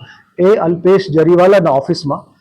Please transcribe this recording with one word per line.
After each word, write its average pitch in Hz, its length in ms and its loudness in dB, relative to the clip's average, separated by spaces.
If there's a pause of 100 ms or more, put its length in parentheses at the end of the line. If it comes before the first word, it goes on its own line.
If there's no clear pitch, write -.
(380)
એ 190 180 2
અલ્પેશ 175 540 -2
જરીવાલાના 175 600 2
ઓફિસમાં 139 540 -4 (160)